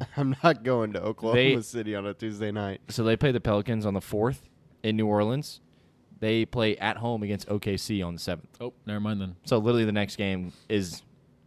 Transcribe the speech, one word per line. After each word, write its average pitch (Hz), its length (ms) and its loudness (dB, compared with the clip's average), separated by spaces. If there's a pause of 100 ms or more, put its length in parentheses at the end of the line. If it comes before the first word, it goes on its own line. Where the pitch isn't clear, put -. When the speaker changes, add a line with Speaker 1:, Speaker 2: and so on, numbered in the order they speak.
Speaker 1:
<laughs> - 100 -14
I'm 135 260 0
not 139 220 4
going 117 300 0
to 90 80 -4
Oklahoma 113 340 0 (200)
Speaker 2:
They 117 60 0
Speaker 1:
City 107 320 -6
on 98 120 -4
a 101 80 -6
Tuesday 107 360 -6
night. 101 380 -4
Speaker 2:
So 120 160 -2
they 113 120 4
play 143 160 2
the 120 80 0
Pelicans 107 460 0
on 98 80 0
the 95 60 -2
fourth 113 420 -2 (400)
in 110 140 0
New 107 100 2
Orleans. 104 540 0 (600)
They 113 240 2
play 110 340 0
at 104 180 -2
home 113 260 -4
against 101 280 -4
O 104 80 0
K 98 180 -2
C 98 260 -2
on 85 120 -4
the 82 60 -12
seventh. 85 280 -6 (120)
Speaker 3:
Oh, 120 120 -8 (140)
never 104 140 -4
mind 107 200 -2
then. 92 240 -6
Speaker 2:
So 120 140 4
literally 117 260 4
the 107 80 2
next 104 240 0
game 95 360 -2 (160)
is 95 340 -2 (440)